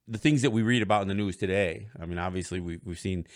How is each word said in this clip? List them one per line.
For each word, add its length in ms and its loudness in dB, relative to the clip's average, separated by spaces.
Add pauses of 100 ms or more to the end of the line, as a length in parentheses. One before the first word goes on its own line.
the 100 -6
things 240 4
that 80 4
we 120 4
read 200 4
about 200 2
in 60 -2
the 60 -2
news 220 -2
today. 520 0 (120)
I 60 -10
mean, 120 -6
obviously, 420 -4
we, 220 -8
we've 160 -10
seen 380 -4